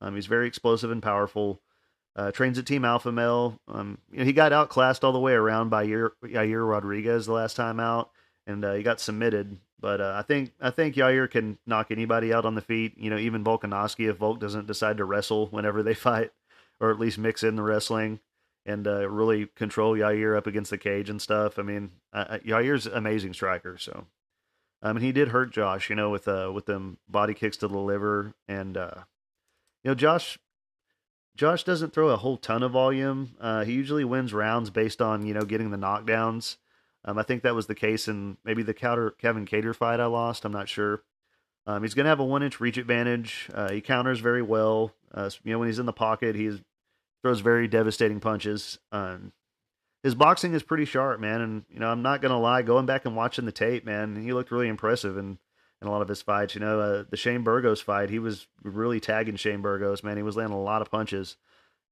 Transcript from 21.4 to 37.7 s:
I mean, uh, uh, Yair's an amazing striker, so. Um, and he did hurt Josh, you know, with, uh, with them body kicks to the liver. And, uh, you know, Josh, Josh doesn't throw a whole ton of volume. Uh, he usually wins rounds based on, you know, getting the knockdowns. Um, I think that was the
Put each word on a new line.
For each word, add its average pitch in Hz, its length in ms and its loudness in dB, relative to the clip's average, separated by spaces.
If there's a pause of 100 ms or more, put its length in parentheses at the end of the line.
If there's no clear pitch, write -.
I 101 40 -2
mean, 101 280 -8 (220)
uh, 104 160 -4
uh, 107 100 -8
Yair's 117 480 0
an 101 60 -10
amazing 107 400 -2
striker, 90 440 -4
so. - 300 -14 (720)
Um, 110 140 -2
and 117 100 -2
he 131 60 2
did 139 160 4
hurt 123 240 0
Josh, 98 380 -2
you 104 80 -4
know, 107 120 0
with, 101 200 -4
uh, 95 240 -2
with 101 120 -8
them 95 320 -6 (120)
body 104 240 2
kicks 107 240 -4
to 107 100 -4
the 98 100 -2
liver. 101 560 -2 (140)
And, 95 300 -6
uh, 90 260 -10 (800)
you 127 80 0
know, 135 40 2
Josh, 156 440 2 (960)
Josh 165 300 2
doesn't 165 280 -2
throw 156 160 4
a 117 80 4
whole 123 200 -2
ton 113 260 -2
of 127 80 0
volume. 135 680 0
Uh, 110 260 -2
he 117 80 -2
usually 139 320 0
wins 127 280 -2
rounds 110 360 0
based 110 320 0
on, 107 240 0
you 107 80 -4
know, 107 100 0
getting 107 260 -2
the 101 80 -6
knockdowns. 113 800 0 (520)
Um, 104 120 -2
I 110 40 2
think 123 200 -4
that 120 100 4
was 110 140 -2
the 107 80 -6